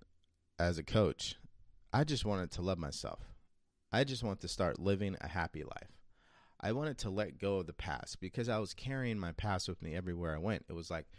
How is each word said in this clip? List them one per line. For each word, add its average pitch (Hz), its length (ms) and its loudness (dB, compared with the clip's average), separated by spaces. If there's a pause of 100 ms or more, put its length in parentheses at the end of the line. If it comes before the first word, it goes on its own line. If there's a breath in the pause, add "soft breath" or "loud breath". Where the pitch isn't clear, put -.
(580)
as 85 200 4
a 78 60 -2
coach, - 520 2 (560)
I 131 120 6
just 151 200 0
wanted 95 280 2
to 90 100 -4
love 90 160 4
myself. 69 420 -4 (720)
I 117 120 6
just 135 180 -4
wanted 104 200 -2
to 87 80 -6
start 82 300 2
living 98 420 2
a 71 60 -4
happy 82 360 -2
life. - 340 -12 (640 soft breath)
I 107 140 0
wanted 143 260 -2
to 113 100 -2
let 95 300 0
go 98 180 4
of 90 100 0
the 82 60 -6
past - 460 -6
because 113 300 -2
I 110 100 4
was 104 140 -2
carrying 127 440 -2
my 90 140 -2
past 95 380 0
with 85 120 -6
me 82 140 -4
everywhere 87 400 0
I 76 40 -2
went. 101 300 0
It - 40 -8
was 85 180 -6
like 80 140 -4 (140)